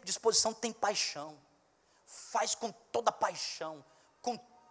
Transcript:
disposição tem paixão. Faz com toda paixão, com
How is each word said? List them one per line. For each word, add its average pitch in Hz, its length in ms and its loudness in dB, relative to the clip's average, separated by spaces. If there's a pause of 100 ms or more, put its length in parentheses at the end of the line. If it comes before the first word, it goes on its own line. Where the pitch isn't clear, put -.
disposição 220 520 4
tem 226 180 -2
paixão. 156 640 -2 (680)
Faz - 480 -2
com 220 180 -4
toda 220 400 0
paixão, 160 720 -4 (380)
com 240 160 -2 (320)